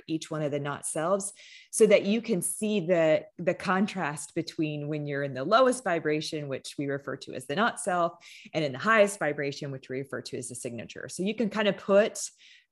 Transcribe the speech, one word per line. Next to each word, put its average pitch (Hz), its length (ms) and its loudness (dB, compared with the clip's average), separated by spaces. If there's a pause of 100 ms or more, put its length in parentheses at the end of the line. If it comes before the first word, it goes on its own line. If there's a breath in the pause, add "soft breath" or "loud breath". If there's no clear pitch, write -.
each 160 240 -6
one 156 120 -4
of 143 100 -2
the 147 80 0
not 143 260 -6
selves, 190 460 -2 (400 loud breath)
so - 140 6
that 202 180 8
you 214 180 2
can 226 200 0
see 214 360 -2
the, 160 460 4 (140)
the 175 160 0
contrast 185 800 -2
between 151 500 -4
when 147 220 -4
you're 143 160 -2
in 139 100 -4
the 131 100 -4
lowest 247 380 4
vibration, 156 640 -2
which - 300 -8
we 147 80 -2
refer 139 300 -4
to - 180 -12
as - 120 -10
the 143 100 -4
not 220 240 0
self, 175 320 0 (420 loud breath)
and 160 100 0
in 139 80 -2
the 123 60 -8
highest 202 400 4
vibration, 147 540 -4
which 135 160 -12
we 127 100 -4
refer 139 220 -6
to - 180 -8
as 123 100 -8
the 127 60 -12
signature. 117 540 -10
So - 160 -6
you 208 100 0
can 208 160 0
kind 208 160 2
of 190 100 2
put 208 440 4 (520 soft breath)